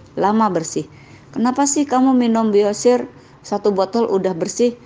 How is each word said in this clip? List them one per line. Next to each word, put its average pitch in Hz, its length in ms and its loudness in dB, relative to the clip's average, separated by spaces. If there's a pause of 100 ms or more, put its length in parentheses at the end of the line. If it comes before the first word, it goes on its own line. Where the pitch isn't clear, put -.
(180)
lama 208 320 2
bersih. 160 360 -4 (440)
"Kenapa 262 360 -2
sih 285 200 -2
kamu 262 280 2
minum 226 360 2
biosir 208 560 2 (400)
satu 208 240 -2
botol 196 400 0
udah 185 240 0
bersih? 233 400 -2 (120)